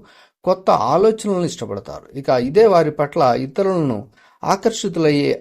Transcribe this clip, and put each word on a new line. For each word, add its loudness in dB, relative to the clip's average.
కొత్త 0
ఆలోచనలను 0
ఇష్టపడతారు. -12
ఇక -4
ఇదే 6
వారి 2
పట్ల -2
ఇతరులను -2
ఆకర్షితులయ్యే -2